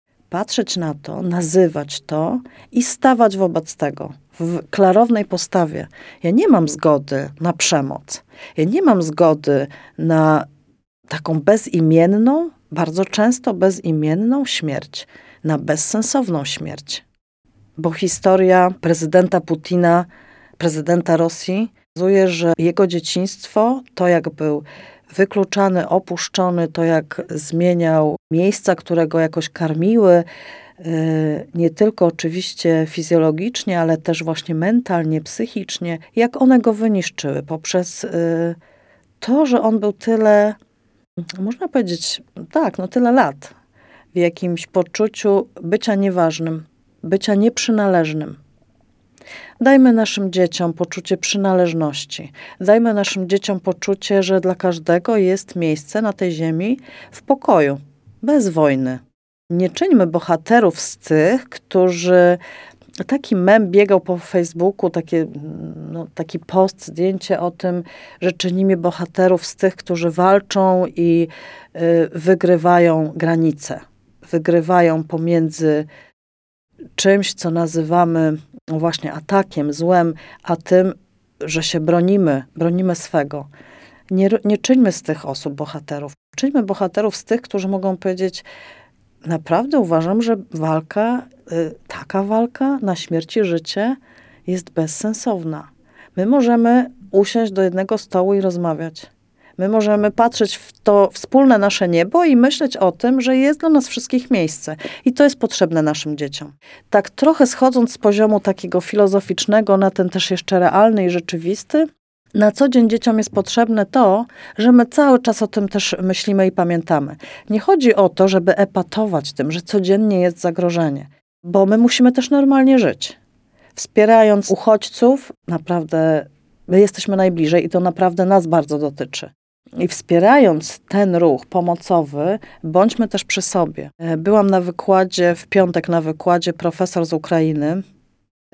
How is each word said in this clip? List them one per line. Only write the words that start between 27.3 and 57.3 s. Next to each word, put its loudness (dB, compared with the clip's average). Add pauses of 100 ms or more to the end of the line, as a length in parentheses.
zmieniał 0 (160)
miejsca, 0
które -2
go -2
jakoś -2
karmiły, 2 (560)
y, -2
nie 0
tylko 0
oczywiście -2
fizjologicznie, -2
ale 0
też -4
właśnie -6
mentalnie, -2
psychicznie, -8 (180)
jak 0
one 6
go 0
wyniszczyły -4
poprzez, -4
y, -2 (680)
to, 0
że 0
on 0
był -2
tyle, 2 (840)
można -6
powiedzieć, -4 (280)
tak, -2
no -6
tyle 0
lat -2 (600)
w -4
jakimś -2
poczuciu -2 (140)
bycia -2
nieważnym, -2 (380)
bycia -2
nieprzynależnym. 0 (1200)
Dajmy 6
naszym 0
dzieciom -2
poczucie -6
przynależności. -2 (280)
Dajmy 4
naszym -4
dzieciom -2
poczucie, -2
że 0
dla -2
każdego -2
jest -2
miejsce -4
na -2
tej -4
ziemi -4 (320)
w -20
pokoju, 2 (440)